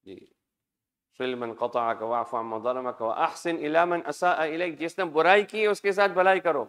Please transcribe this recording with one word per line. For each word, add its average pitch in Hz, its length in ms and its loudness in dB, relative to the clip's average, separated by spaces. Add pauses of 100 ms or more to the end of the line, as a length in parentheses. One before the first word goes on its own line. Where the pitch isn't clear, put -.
جی۔ 95 220 -20 (920)
"صل 127 180 -4
من 117 180 -8
قطعک 117 480 -2
واعف 117 340 -4
عمن 113 260 -6
ظلمک 123 400 -4
واحسن 156 540 -2
الی 160 300 0
من 175 200 -2
اساء 175 300 0
الیک۔" 160 440 -4
جس 160 180 -6
نے 190 80 -2
برائی 165 380 4
کی 214 180 -4
ہے، 214 60 4
اس 202 140 0
کے 196 100 0
ساتھ 196 200 4
بھلائی 185 280 4
کرو۔ 147 300 0